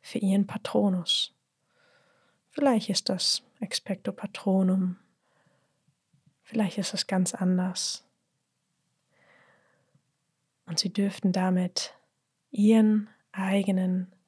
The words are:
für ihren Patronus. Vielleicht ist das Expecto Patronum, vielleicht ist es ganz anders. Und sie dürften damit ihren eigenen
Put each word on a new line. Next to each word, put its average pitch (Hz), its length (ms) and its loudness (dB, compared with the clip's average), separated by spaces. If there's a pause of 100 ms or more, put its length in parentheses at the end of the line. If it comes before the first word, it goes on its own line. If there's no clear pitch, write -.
für - 180 -8
ihren 196 260 2
Patronus. - 880 -2 (1160)
Vielleicht 269 380 2
ist - 200 -2
das - 340 -2 (160)
Expecto - 520 -6
Patronum, 190 880 0 (1500)
vielleicht 208 340 -2
ist 196 160 -4
es - 140 -6
ganz 185 260 0
anders. 185 720 -2 (2500)
Und 160 140 -4
sie 185 120 -2
dürften 196 400 0
damit 185 640 -2 (560)
ihren 214 580 4 (220)
eigenen 190 800 -2 (160)